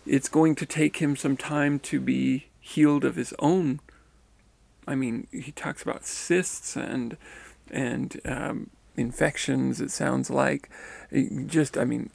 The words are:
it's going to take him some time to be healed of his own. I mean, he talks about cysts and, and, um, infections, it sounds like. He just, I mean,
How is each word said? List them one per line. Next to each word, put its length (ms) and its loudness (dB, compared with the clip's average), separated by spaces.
it's 240 2
going 280 6
to 100 -4
take 320 0
him 180 2
some 200 0
time 440 0
to 180 -2
be 480 0
healed 440 4
of 120 0
his 240 -4
own. 400 4
I 80 -2
mean, 380 -2
he 180 -8
talks 320 -8
about 240 -6
cysts 720 -2
and, 400 -4
and, 520 -4
um, 460 -6
infections, 840 0
it 100 -4
sounds 400 -2
like. 400 0
He 340 0
just, 320 2
I 80 2
mean, 300 -2